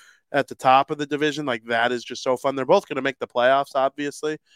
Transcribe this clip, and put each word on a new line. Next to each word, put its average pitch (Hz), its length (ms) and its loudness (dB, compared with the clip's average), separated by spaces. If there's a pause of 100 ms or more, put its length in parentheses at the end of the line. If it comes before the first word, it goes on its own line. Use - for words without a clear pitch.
(320)
at 139 160 0
the - 80 -14
top 135 360 4
of 151 60 -8
the 147 80 -6
division. 147 400 -2
Like, 120 200 -4
that 117 260 0
is 120 120 -4
just - 200 -14
so 131 140 0
fun. 135 180 -4
They're 131 100 -4
both 185 220 2
gonna 139 140 -6
make 135 180 -4
the 117 80 -8
playoffs, 135 480 2
obviously. 143 640 -4 (160)